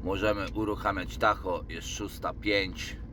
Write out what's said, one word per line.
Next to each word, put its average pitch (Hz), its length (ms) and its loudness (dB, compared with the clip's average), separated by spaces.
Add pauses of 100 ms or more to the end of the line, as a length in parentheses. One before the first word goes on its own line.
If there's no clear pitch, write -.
Możemy 98 500 2
uruchamiać 101 600 0
tacho, 92 520 2
jest 80 200 -8
szósta 92 460 -4
pięć. 98 600 0 (160)